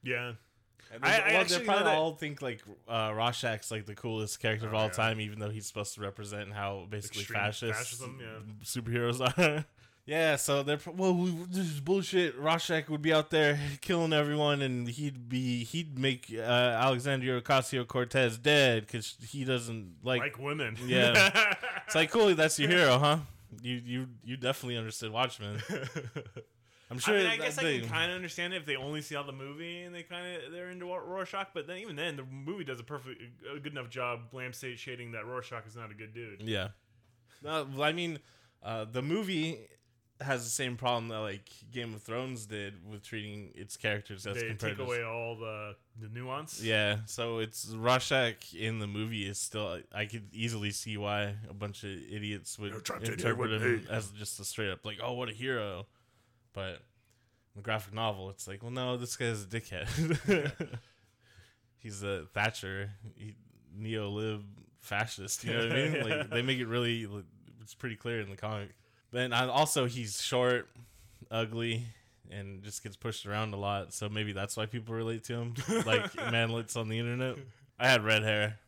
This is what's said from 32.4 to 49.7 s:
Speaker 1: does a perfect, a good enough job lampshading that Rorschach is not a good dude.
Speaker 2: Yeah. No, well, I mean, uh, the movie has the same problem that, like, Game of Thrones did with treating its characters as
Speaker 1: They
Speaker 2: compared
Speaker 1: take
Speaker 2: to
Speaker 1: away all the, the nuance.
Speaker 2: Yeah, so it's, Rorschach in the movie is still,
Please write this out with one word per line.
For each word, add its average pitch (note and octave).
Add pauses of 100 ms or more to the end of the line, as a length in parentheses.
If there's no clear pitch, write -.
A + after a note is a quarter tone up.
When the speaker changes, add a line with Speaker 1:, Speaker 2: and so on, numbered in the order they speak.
Speaker 1:
does C3
a A#2+
perfect, C3 (320)
a D3+
good D3
enough B2+
job A#2+
lampshading B2
that A2
Rorschach A#2+
is A2
not A2+
a G#2
good A2
dude. A2
Speaker 2:
Yeah. G#2 (720)
No, D3+
well, C3+
I D3+
mean, E3+ (440)
uh, A2
the A#2
movie E3 (600)
has C3
the A#2
same B2
problem A#2+
that, A2
like, G2+ (240)
Game A#2
of G#2+
Thrones B2
did G2+
with G#2
treating G#2
its G2+
characters G#2
as G2+
Speaker 1:
They A#2
Speaker 2:
compared G#2+
Speaker 1:
take B2+
Speaker 2:
to B2
Speaker 1:
away A#2+
all A#2
the, G#2+ (240)
the A2
nuance. B2+
Speaker 2:
Yeah, G#2
so A#2
it's, A2
Rorschach B2
in A2
the G#2+
movie G#2
is G2
still, F#2+ (140)